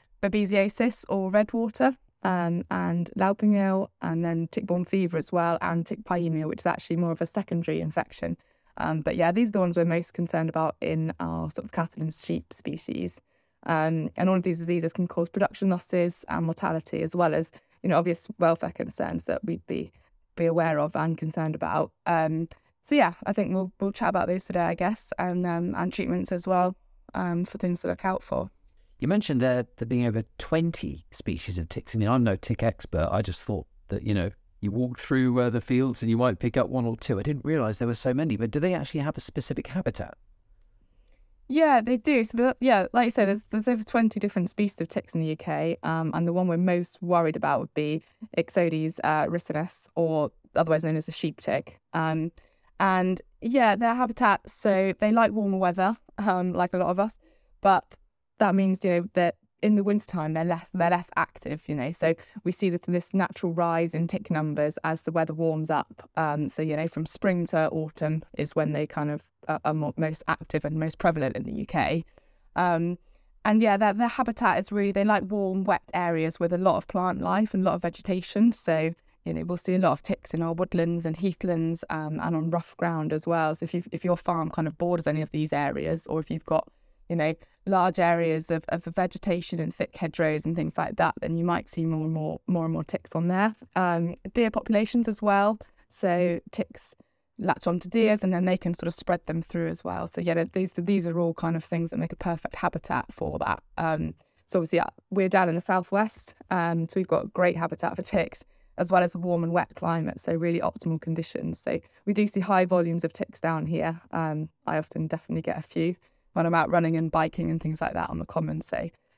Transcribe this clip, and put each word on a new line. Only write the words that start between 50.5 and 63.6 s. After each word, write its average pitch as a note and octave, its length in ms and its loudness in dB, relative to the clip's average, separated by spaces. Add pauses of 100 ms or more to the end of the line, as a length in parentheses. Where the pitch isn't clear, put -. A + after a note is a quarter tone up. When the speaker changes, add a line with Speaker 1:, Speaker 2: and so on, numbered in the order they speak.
Speaker 1:
otherwise D#3+ 280 4
known D#3+ 120 2
as D#3 120 -2
the D#3 40 -8
sheep - 300 -4
tick. - 380 -4 (140)
Um, D#3+ 380 0 (480)
and F#3 400 2 (220)
yeah, A#3 340 4
their A#3 200 2
habitat, A#3 520 2
so F#3+ 520 2
they G#3+ 120 4
like A3+ 200 6
warmer G3+ 260 0
weather, F#3+ 400 2 (220)
um, F3+ 340 2
like F3+ 220 0
a - 20 0
lot F3 120 2
of F3+ 100 0
us, G#3+ 180 -2 (440)
but - 340 4 (440)
that G3 160 4
means, F#3+ 280 2
you F#3+ 60 2
know, F3 240 2
that F3 220 2 (260)
in G#3 140 6
the G3+ 80 4
wintertime, F#3 500 0
they're D#3+ 100 0
less, E3+ 300 -2
they're F3 160 2
less F3 260 0
active, - 520 -4
you D3+ 80 -4
know. C#3 160 -4
So E3 240 2 (280)
we F3+ 80 -2
see F3+ 200 0
that F3 100 -2
this F3 320 -2
natural F3+ 400 0
rise E3+ 400 0